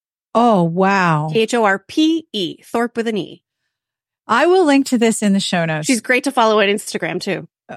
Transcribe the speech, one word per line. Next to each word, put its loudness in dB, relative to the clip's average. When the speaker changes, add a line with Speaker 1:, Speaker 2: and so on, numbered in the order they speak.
Speaker 1:
Oh, 4
wow. 0
Speaker 2:
T 0
H -2
O 0
R 2
P -2
E, -6
Thorpe -4
with -4
an -2
E. -10
Speaker 1:
I 2
will 4
link 2
to 0
this 0
in 2
the 2
show -2
notes. -4
Speaker 2:
She's -2
great 0
to -4
follow 2
on 2
Instagram, -4
too. -6